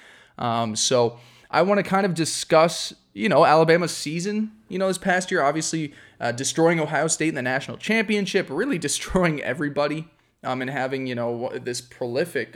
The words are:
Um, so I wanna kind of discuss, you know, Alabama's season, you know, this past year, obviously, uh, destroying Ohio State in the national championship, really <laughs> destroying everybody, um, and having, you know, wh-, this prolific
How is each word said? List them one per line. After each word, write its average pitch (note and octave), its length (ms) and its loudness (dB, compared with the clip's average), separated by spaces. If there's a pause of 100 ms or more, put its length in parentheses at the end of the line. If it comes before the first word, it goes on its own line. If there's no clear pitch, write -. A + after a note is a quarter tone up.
(380)
Um, A#2 380 -2
so A#2+ 420 2 (320)
I D#3 120 4
wanna G3 200 2
kind G3 240 2
of F3 80 0
discuss, D#3+ 800 2 (180)
you G#3+ 160 -2
know, D3+ 160 6
Alabama's D#3+ 500 4
season, G#3 580 -4 (160)
you F#3 100 -8
know, F#3+ 80 0
this F#3 120 -2
past F#3 340 0
year, E3+ 100 2
obviously, D3+ 500 0 (280)
uh, A#2+ 100 -2
destroying D3+ 480 2
Ohio D3+ 300 0
State D#3 220 0
in - 40 -4
the C3 80 -4
national C3 340 -4
championship, G#3+ 720 0
really F3+ 300 -2
<laughs> F3 80 -4
destroying E3+ 560 0
everybody, D3 640 -4 (360)
um, B2+ 180 -4
and B2+ 80 -6
having, C3 380 -4
you B2 80 -6
know, A#2+ 320 -4
wh-, B2 160 -8
this A#2+ 160 -6
prolific C3 760 -6